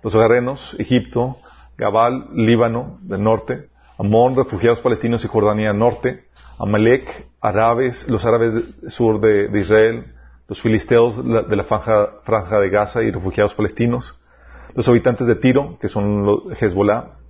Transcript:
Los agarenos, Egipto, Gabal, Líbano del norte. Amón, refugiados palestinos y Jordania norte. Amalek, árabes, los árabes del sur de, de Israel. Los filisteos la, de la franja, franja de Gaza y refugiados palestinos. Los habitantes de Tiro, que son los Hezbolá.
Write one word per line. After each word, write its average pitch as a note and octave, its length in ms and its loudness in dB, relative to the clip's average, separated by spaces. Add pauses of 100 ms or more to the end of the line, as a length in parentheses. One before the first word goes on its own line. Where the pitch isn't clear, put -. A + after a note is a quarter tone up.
Los A2 100 -4
agarenos, A#2+ 640 0
Egipto, B2 600 -2 (400)
Gabal, A2+ 560 0
Líbano A#2 680 0
del G2 220 -6
norte. A2+ 460 -2 (280)
Amón, A2+ 380 2
refugiados A#2 440 0
palestinos A#2 460 -2
y - 20 -6
Jordania G#2+ 460 0
norte. A#2+ 520 -2 (340)
Amalek, A2 680 0 (140)
árabes, A#2 680 0
los A#2 180 -2
árabes A#2 280 2
del - 380 -8
sur A2 280 0
de, G#2 280 2
de G#2 120 -2
Israel. A2 540 2 (340)
Los - 140 -12
filisteos A#2 640 2
la, A2+ 160 0
de G2+ 140 -2
la G2+ 80 -2
franja, G#2+ 600 0
franja G#2 360 -2
de G2 100 2
Gaza G#2 340 0
y A2 80 0
refugiados F#2+ 420 -2
palestinos. A#2+ 680 -4 (560)
Los C#3 120 0
habitantes A#2+ 380 2
de A#2 100 2
Tiro, C#3 440 0
que G#2 80 -8
son G#2 380 -2
los G#2+ 360 -2
Hezbolá. G#2 540 0 (140)